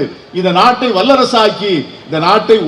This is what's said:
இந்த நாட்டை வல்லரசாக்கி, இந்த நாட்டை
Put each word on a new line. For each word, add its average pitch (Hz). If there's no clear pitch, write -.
இந்த 180
நாட்டை 247
வல்லரசாக்கி, 214
இந்த 147
நாட்டை 220